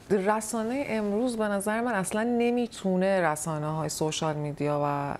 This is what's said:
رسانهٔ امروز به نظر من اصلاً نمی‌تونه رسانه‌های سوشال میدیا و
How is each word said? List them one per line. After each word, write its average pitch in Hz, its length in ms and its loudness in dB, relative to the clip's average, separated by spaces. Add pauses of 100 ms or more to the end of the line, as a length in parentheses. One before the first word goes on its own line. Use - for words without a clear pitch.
(100)
رسانهٔ 220 800 0
امروز 220 480 0
به 214 80 0
نظر 208 360 0
من 240 120 0
اصلاً 208 300 0
نمی‌تونه 226 960 2
رسانه‌های 156 680 0
سوشال 156 480 0
میدیا 147 480 0
و 143 360 0